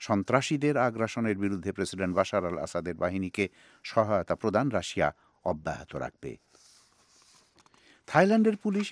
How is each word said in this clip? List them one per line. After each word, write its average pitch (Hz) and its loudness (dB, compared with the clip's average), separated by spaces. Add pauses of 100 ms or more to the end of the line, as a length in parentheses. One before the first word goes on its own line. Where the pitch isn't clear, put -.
সন্ত্রাসীদের 135 0
আগ্রাসনের 113 0
বিরুদ্ধে 98 -2
প্রেসিডেন্ট 95 -4
বাশার 95 2
আল 87 -4
আসাদের 85 -6
বাহিনীকে 92 -2 (400)
সহায়তা 104 2
প্রদান 110 2
রাশিয়া 87 0 (360)
অব্যাহত 78 -6
রাখবে। 65 -10 (1800)
থাইল্যান্ডের 208 6
পুলিশ 202 -2